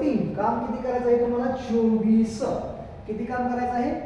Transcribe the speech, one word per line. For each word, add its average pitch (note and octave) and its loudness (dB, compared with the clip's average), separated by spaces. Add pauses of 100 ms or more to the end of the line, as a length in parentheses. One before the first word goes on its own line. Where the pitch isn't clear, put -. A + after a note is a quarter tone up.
तीन. A#3 0
काम A3+ 0
किती A#3+ -4
करायचं A#3+ -2
आहे A#3+ 6
तुम्हाला? A#3+ 0
चोवीस. A3 2 (680)
किती A3 -4
काम B3 -2
करायचं B3 -2
आहे? B3+ 0 (140)